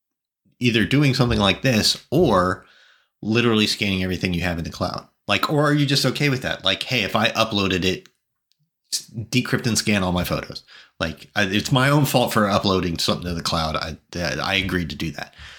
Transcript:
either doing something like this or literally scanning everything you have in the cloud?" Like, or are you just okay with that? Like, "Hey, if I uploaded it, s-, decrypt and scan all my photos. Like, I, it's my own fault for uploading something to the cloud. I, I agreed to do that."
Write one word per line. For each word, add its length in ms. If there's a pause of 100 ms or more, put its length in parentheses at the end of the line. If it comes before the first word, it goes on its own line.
(580)
either 280
doing 280
something 240
like 240
this 480
or 540 (580)
literally 440
scanning 360
everything 300
you 80
have 180
in 60
the 60
cloud?" 360 (200)
Like, 260
or 140
are 80
you 100
just 220
okay 240
with 120
that? 220
Like, 200
"Hey, 180
if 120
I 180
uploaded 520
it, 240 (800)
s-, 240
decrypt 520
and 100
scan 260
all 100
my 120
photos. 380 (360)
Like, 380
I, 80
it's 260
my 200
own 160
fault 260
for 160
uploading 500
something 300
to 60
the 80
cloud. 340
I, 220 (200)
I 360
agreed 360
to 60
do 140
that." 240 (240)